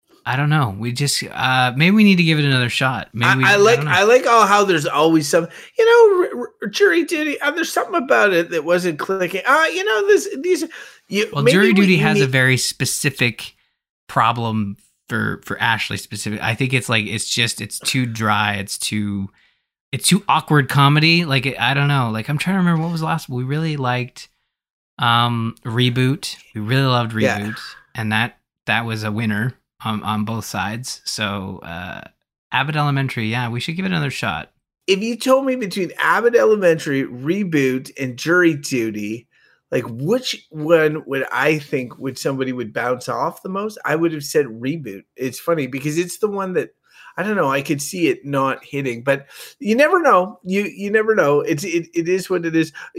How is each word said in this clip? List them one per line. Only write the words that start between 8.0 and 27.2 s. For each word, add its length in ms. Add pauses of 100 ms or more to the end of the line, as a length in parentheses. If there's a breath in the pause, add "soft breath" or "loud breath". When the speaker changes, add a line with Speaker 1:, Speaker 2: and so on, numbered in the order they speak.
Speaker 2:
it 160
that 160
wasn't 340
clicking. 480
Uh, 240
you 120
know, 240
this, 220 (120)
these, 240 (420 loud breath)
you, 240
Speaker 1:
Well, 120
Speaker 2:
maybe 100
Speaker 1:
Jury 160
Speaker 2:
we 40
Speaker 1:
Duty 240
has 200
a 80
Speaker 2:
need 60
Speaker 1:
very 260
specific 960 (520)
problem 720 (320)
for, 340
for 160
Ashley 380
specific. 440
I 120
think 180
it's 160
like, 200
it's 200
just, 340
it's 180
too 260
dry. 500
It's 220
too, 520 (640)
it's 160
too 200
awkward 400
comedy. 560
Like, 220 (140)
I 140
don't 160
know. 220
Like, 180
I'm 80
trying 180
to 40
remember 240
what 100
was 80
the 40
last, 240
we 140
really 340
liked, 520 (680)
um, 680
Reboot. 720 (180)
We 60
really 260
loved 260
Speaker 2:
Yeah. 260